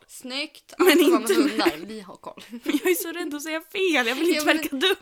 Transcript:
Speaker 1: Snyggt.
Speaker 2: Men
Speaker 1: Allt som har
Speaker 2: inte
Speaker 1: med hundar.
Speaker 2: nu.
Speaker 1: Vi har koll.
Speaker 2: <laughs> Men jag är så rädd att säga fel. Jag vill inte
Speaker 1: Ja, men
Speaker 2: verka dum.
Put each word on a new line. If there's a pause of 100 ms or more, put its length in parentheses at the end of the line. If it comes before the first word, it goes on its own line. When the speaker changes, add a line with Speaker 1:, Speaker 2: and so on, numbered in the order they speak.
Speaker 1:
Snyggt.
Speaker 2:
Men
Speaker 1:
Allt
som
har
Speaker 2:
inte
Speaker 1:
med
hundar.
Speaker 2:
nu.
Speaker 1:
Vi
har
koll.
Speaker 2:
<laughs>
Men
jag
är
så
rädd
att
säga
fel.
Jag
vill
inte
Speaker 1:
Ja,
men
Speaker 2:
verka
dum.